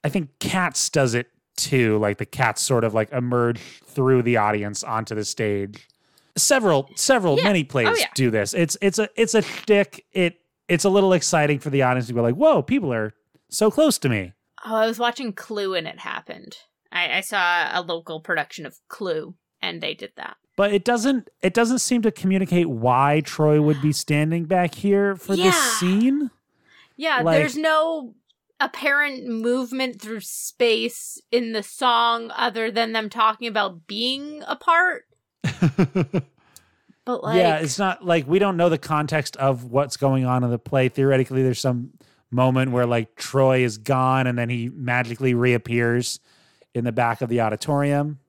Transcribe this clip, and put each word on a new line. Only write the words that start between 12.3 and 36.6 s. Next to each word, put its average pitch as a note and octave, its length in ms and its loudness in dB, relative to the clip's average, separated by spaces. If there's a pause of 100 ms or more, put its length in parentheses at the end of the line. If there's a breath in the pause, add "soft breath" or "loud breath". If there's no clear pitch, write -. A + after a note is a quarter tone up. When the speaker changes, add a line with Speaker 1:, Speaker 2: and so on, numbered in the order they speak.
Speaker 1:
"Whoa, A#3 300 4
people G#3+ 280 -2
are G#2+ 220 -4 (360)
so G#3+ 200 2
close D4 300 2
to C3+ 100 0
me." G2 240 -2 (320)
Speaker 2:
Oh, A3+ 100 -6
I A3 120 2
was A3+ 100 -4
watching A#3+ 360 -4
Clue G3 420 -6
and D#3+ 120 -4
it - 120 -14
happened. - 580 -12 (340)
I, F3 260 -2
I F#3+ 40 -2
saw F3 500 0
a F3 120 -4
local E3 380 -8
production D#3+ 440 -6
of - 220 -16
Clue F3 480 -8 (260)
and F3 200 -8
they - 120 -6
did - 220 -16
that. - 220 -14 (200)
Speaker 1:
But G3+ 160 2
it G3 100 2
doesn't, A#3+ 460 0 (140)
it F3+ 100 0
doesn't A#3 240 2
seem A#3+ 240 0
to G#3+ 100 2
communicate F3+ 600 0
why B2+ 520 2
Troy D3+ 380 2
would D3 220 2
be D3+ 80 2
standing D#3 540 0
back F3+ 280 0
here G3+ 420 0
for G3 200 -4
Speaker 2:
Yeah. F4+ 100 0
Speaker 1:
this C#4 340 2
scene. A#3 520 0 (680 soft breath)
Speaker 2:
Yeah, C#4+ 240 0
Speaker 1:
Like - 160 4
Speaker 2:
there's C4+ 200 0
no D#4 580 0 (440)
apparent C#4+ 680 -2
movement A#3+ 720 -4
through G#3+ 220 -10
space - 1000 -4 (120)
in A#3 220 -2
the G#3 100 -4
song A#3 720 0
other A3+ 340 -2
than A3+ 240 -2
them A3 160 -4
talking A3 380 0
about G3 400 -4
being C4+ 600 -6
apart. E4+ 580 0 (380)
Speaker 1:
<laughs> - 800 0 (800 soft breath)